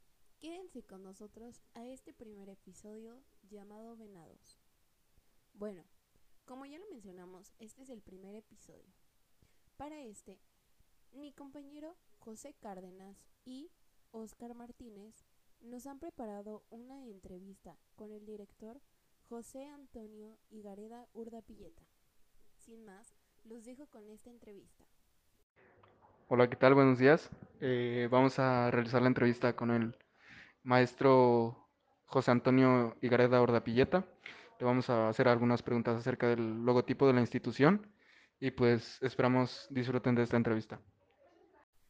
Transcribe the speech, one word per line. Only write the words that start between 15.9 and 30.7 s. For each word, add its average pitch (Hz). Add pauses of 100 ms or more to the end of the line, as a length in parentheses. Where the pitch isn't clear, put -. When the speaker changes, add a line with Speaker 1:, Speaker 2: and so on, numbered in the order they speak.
Speaker 1:
preparado 214
una 254
entrevista 190 (220)
con 214
el 208
director 214 (480)
José 233
Antonio 220 (140)
Higareda 214
Urdapilleta. 220 (760)
Sin 226
más, 208 (280)
los 226
dejo 254
con 214
esta 214
entrevista. 214 (1400)
Speaker 2:
Hola, 123
¿qué -
tal? 135
Buenos 135
días. 139 (320)
Eh, 123
vamos 127
a 123
realizar 120
la 127
entrevista 120
con 120
el 117 (680)
maestro 123 (480)